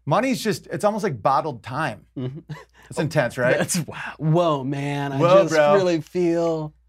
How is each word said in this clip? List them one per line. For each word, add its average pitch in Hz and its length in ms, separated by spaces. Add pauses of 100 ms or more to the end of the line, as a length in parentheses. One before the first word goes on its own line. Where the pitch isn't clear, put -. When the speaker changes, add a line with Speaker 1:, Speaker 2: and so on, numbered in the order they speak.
Speaker 1:
Money's 214 380
just, - 240
it's 165 160
almost 208 220
like 135 160
bottled 143 420
time. 127 420 (120)
Speaker 2:
Mm-hmm. 131 220 (500)
Speaker 1:
It's - 100
intense, 143 380
right? 139 200
Speaker 2:
That's, 180 300
wow. - 300
Whoa, 156 480
man. 143 480
I 135 60
Speaker 1:
Whoa, 180 240
Speaker 2:
just 160 120
Speaker 1:
bro. 147 200
Speaker 2:
really 175 260
feel 170 720 (160)